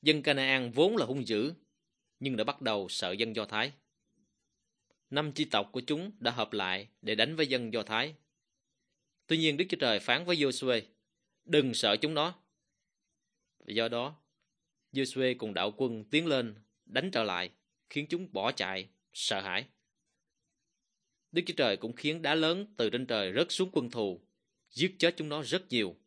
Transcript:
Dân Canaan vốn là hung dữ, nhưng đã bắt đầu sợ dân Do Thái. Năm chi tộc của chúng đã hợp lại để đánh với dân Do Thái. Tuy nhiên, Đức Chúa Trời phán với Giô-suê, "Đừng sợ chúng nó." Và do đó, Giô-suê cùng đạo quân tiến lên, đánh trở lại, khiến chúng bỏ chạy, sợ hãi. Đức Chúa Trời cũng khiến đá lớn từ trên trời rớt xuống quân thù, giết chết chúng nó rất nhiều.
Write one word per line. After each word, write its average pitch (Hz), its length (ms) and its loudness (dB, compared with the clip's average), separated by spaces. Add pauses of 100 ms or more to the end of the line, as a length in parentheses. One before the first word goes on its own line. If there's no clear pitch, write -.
Dân 151 200 4
Canaan 135 480 2
vốn 170 260 4
là 147 100 2
hung 127 200 -4
dữ, 117 260 0 (680)
nhưng 131 160 -2
đã 107 80 0
bắt 139 180 -4
đầu 104 260 -2
sợ 92 240 -4
dân 107 240 -2
Do 110 80 -4
Thái. 110 280 -2 (1400)
Năm 147 220 -2
chi 151 120 -2
tộc - 280 0
của 127 140 -4
chúng 170 240 -2 (100)
đã 120 100 0
hợp 117 220 -4
lại 98 360 -2 (140)
để 107 120 -2
đánh 123 220 2
với 156 100 2
dân 123 260 -2
Do 113 100 -2
Thái. 120 320 -2 (1120)
Tuy 165 120 2
nhiên, 156 180 4
Đức 175 120 2
Chúa - 120 -2
Trời 110 200 4
phán 139 240 0
với 175 120 2
Giô-suê, 127 460 2 (640)
"Đừng 143 300 4
sợ 107 220 4
chúng 151 180 0
nó." 160 200 0 (1200)
Và - 160 -14
do 113 140 2
đó, 123 280 -4 (760)
Giô-suê 131 460 2
cùng 107 160 -6
đạo 95 220 0
quân 117 280 -2
tiến 156 220 2
lên, 123 280 0 (300)
đánh 143 280 -2
trở 113 120 2
lại, 90 260 -2 (400)
khiến 151 180 -4
chúng 175 240 -6
bỏ 98 200 0
chạy, 95 360 -4 (240)
sợ - 280 -2
hãi. 95 260 -4 (1700)
Đức 170 140 2
Chúa 165 100 -6
Trời 113 200 4
cũng 113 160 -8
khiến 156 300 -4
đá 151 120 2
lớn 170 420 0
từ 110 140 2
trên 127 160 -2
trời 101 260 0
rớt 147 200 2
xuống 185 200 0
quân 123 180 0
thù, 104 300 -4 (500)
giết 175 280 -2
chết 170 180 4
chúng 156 120 -6
nó 147 140 -4
rất 170 260 -4
nhiều. 104 280 0 (100)